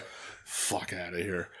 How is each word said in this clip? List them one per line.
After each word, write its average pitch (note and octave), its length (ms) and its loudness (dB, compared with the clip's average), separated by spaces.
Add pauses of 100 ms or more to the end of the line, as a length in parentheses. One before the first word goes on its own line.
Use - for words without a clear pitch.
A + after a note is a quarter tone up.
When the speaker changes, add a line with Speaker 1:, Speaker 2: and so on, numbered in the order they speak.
Speaker 1:
<laughs> - 40 0 (440)
Right. - 20 -8
Speaker 2:
Fuck - 440 2
outta F2 240 -2
here. F2 320 2 (100)